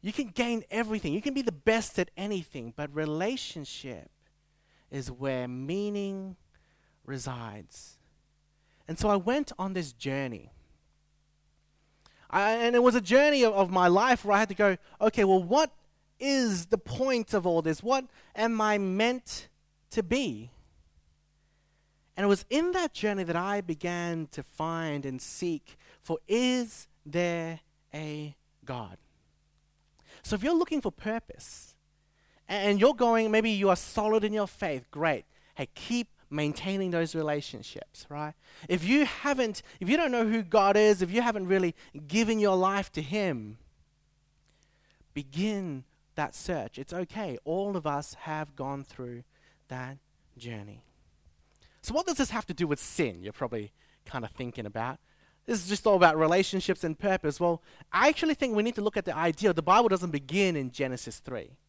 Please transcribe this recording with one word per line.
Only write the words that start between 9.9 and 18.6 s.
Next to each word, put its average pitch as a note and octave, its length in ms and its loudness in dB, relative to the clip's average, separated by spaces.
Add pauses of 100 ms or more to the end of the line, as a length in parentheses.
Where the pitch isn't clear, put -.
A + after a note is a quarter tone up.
journey. C3+ 600 -8 (1800)
I, G3+ 220 2
and A#3 220 2
it A#3+ 40 8
was B3 160 8
a B3 60 4
journey C4 420 6
of, A3+ 120 6
of F#3+ 160 4
my F3+ 180 6
life A3+ 360 6
where G3+ 120 4
I - 20 6
had G#3+ 100 2
to G3 60 -6
go, G3 240 4 (220)
"Okay, A3 240 4
well, F#3+ 180 6
what C4 320 2 (440)
is A#3+ 480 0
the G3+ 120 2
point B3+ 560 -2
of F#3 120 0
all E3 140 4
this? D#3+ 220 -2
What F#3+ 240 0 (280)
am A3 260 0